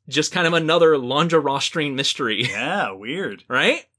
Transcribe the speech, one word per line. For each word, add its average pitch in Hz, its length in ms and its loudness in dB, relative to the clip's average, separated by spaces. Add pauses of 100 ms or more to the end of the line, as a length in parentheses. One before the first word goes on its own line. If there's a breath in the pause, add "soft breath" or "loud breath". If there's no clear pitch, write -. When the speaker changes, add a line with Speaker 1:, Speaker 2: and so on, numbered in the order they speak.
Speaker 1:
just 147 240 -2
kind 175 140 0
of 165 80 2
another 160 420 4
Longirostrine 143 960 0
mystery. 123 500 -2
<laughs> 127 40 -2
Speaker 2:
Yeah, 120 440 -4
weird. 110 560 -8
Speaker 1:
Right? 185 360 0 (140)